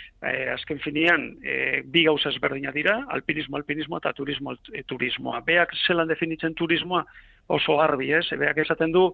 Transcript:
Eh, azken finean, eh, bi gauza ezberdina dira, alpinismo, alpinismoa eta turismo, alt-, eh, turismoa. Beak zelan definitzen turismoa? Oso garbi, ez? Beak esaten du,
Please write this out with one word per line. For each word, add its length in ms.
Eh, 300
azken 260
finean, 640
eh, 400
bi 220
gauza 240
ezberdina 420
dira, 380
alpinismo, 480
alpinismoa 420
eta 140
turismo, 380
alt-, 220
eh, 100
turismoa. 580
Beak 320
zelan 200
definitzen 460
turismoa? 500
Oso 280
garbi, 380
ez? 100
Beak 180
esaten 360
du, 200